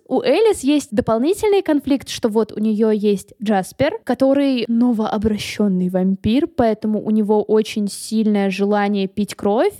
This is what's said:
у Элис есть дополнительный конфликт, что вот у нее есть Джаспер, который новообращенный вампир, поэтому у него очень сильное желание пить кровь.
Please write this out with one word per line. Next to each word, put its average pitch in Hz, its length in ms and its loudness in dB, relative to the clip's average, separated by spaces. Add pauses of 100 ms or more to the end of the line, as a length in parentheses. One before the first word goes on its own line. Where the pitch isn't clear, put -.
у 254 140 0
Элис 392 420 2
есть 285 260 0
дополнительный 311 720 0
конфликт, 277 460 -2
что - 200 -4
вот 208 220 0
у - 80 -12
нее 220 320 0
есть 208 500 -2
Джаспер, 220 640 -2
который 269 640 2
новообращенный 214 1200 0
вампир, 190 600 0
поэтому 220 520 0
у - 100 -6
него 214 320 2
очень 214 460 0
сильное 208 640 -2
желание 202 560 0
пить 196 300 -6
кровь. 247 440 0